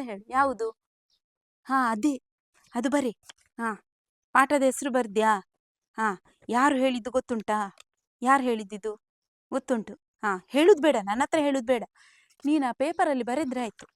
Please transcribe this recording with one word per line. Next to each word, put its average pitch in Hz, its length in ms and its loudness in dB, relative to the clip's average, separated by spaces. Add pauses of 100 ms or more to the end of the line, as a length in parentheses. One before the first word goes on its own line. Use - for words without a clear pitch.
ಹೇಳು. 202 200 -10
ಯಾವುದು? 247 380 0 (1000)
ಹಾ, 254 240 0
ಅದೇ, 254 240 0 (600)
ಅದು 247 140 -2
ಬರೆ. 262 220 0 (480)
ಹಾ, 226 100 -4 (680)
ಪಾಠದ 269 280 4
ಹೆಸರು 262 280 0
ಬರ್ದ್ಯಾ? 220 400 0 (680)
ಹಾ, 220 120 0 (400)
ಯಾರು 262 260 2
ಹೇಳಿದ್ದು 254 360 0
ಗೊತ್ತುಂಟಾ? 226 460 -2 (640)
ಯಾರು 262 220 4
ಹೇಳಿದ್ದಿದು? 220 500 -4 (580)
ಗೊತ್ತುಂಟು. 240 420 -4 (300)
ಹಾ, 208 80 0 (220)
ಹೇಳುದ್ 311 280 6
ಬೇಡ, 294 140 4 (100)
ನನ್ನ 220 160 -2
ಹತ್ರ 311 180 0
ಹೇಳುದ್ 277 260 0
ಬೇಡ. 233 180 0 (640)
ನೀನ್ 294 180 2
ಆ 240 80 -2
ಪೇಪರಲ್ಲಿ 302 520 0
ಬರೆದ್ರೆ 254 380 -4
ಆಯ್ತು. 220 240 -10 (100)